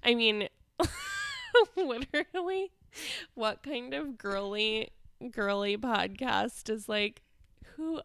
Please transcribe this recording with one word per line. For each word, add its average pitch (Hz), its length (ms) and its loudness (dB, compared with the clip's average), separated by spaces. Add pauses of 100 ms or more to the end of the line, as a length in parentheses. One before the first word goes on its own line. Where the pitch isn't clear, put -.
I 240 120 6
mean, 214 320 4 (320)
<laughs> 339 80 2 (880)
literally, 349 960 -2 (640)
what 220 300 -2
kind 262 300 -6
of 277 240 -6
girly, 208 720 -2 (420)
girly 202 460 2
podcast 214 920 0
is 220 200 -4
like, 208 320 0 (560)
"Who 320 280 -4